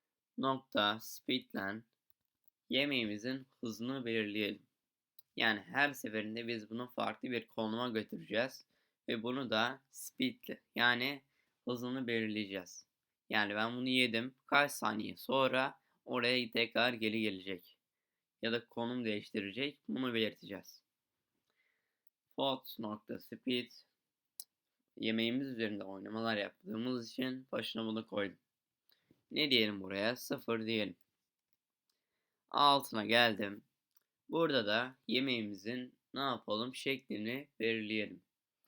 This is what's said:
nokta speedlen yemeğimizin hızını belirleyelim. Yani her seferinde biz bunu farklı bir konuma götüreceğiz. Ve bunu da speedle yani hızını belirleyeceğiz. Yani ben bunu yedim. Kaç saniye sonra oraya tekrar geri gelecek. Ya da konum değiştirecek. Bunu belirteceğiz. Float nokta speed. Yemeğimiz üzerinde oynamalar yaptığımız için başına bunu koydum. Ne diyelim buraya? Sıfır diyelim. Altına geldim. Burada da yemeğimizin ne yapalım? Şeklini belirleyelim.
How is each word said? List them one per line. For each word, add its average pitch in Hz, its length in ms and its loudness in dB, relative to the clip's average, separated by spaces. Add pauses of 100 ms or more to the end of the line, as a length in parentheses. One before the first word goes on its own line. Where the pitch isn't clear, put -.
(380)
nokta 113 640 2
speedlen 110 840 -4 (840)
yemeğimizin 127 800 0 (120)
hızını 120 460 -4
belirleyelim. 107 560 0 (760)
Yani 110 240 4
her 143 340 0
seferinde 110 540 -4
biz 110 220 -4
bunu 120 180 -6
farklı 110 440 -4
bir 117 160 -4
konuma 113 420 -2
götüreceğiz. 117 760 -4 (420)
Ve 117 160 -2
bunu 127 260 -4
da 120 320 2 (100)
speedle - 720 -6 (140)
yani 123 460 4 (440)
hızını 123 420 -4
belirleyeceğiz. 107 800 -2 (420)
Yani 104 260 2
ben 113 200 0
bunu 127 140 -2
yedim. 127 460 4 (100)
Kaç 143 260 6
saniye 104 460 -2
sonra 131 640 2 (260)
oraya 123 460 2
tekrar 117 420 2
geri 110 280 0
gelecek. 95 560 -4 (640)
Ya 113 100 0
da 117 160 -2
konum 120 380 -4
değiştirecek. 107 840 -4
Bunu 127 260 -2
belirteceğiz. 104 680 -4 (1500)
Float 135 440 0
nokta 107 400 -8
speed. 120 520 -4 (1300)
Yemeğimiz 117 500 0
üzerinde 107 360 -4
oynamalar 104 540 -4
yaptığımız 117 760 -4
için 131 400 -6
başına 117 340 -4
bunu 110 220 -4
koydum. 101 320 -4 (920)
Ne 147 200 2
diyelim 107 300 4
buraya? 98 340 0
Sıfır 117 500 -2
diyelim. 107 300 0 (1600)
Altına 135 540 4
geldim. 107 580 4 (680)
Burada 143 380 2
da 120 280 0 (120)
yemeğimizin 120 880 -2 (180)
ne 127 60 -6
yapalım? 123 560 -2
Şeklini 131 720 -4 (120)
belirleyelim. 107 640 -2 (460)